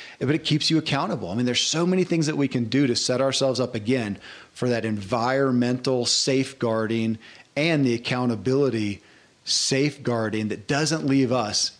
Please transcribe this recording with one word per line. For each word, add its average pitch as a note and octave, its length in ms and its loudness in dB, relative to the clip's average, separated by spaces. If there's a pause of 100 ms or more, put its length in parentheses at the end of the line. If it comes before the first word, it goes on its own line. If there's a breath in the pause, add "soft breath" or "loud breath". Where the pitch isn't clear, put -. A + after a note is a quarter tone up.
(200 loud breath)
but C#3 140 2
it D#3+ 120 -2
keeps C#3+ 260 2
you D#3+ 60 4
accountable. D3 520 -2
I F#2+ 60 -4
mean, B2 100 0
there's B2 140 0
so E3 260 0
many F3+ 200 2
things E3 220 0
that D3+ 100 -2
we C#3+ 100 2
can A#2 220 -2
do C3+ 180 4
to A#2 80 2
set B2+ 240 0
ourselves C3 400 2
up A#2+ 160 -2
again G#2+ 420 -2 (360 loud breath)
for B2+ 160 -2
that A2+ 160 0
environmental B2 1200 0
safeguarding A2+ 1120 0 (400 loud breath)
and D3+ 280 2
the A#2 100 2
accountability A#2+ 1080 0 (420 soft breath)
safeguarding A2+ 1080 -2
that G#2+ 180 -8
doesn't D3+ 360 0
leave C3+ 280 2
us A2+ 480 -2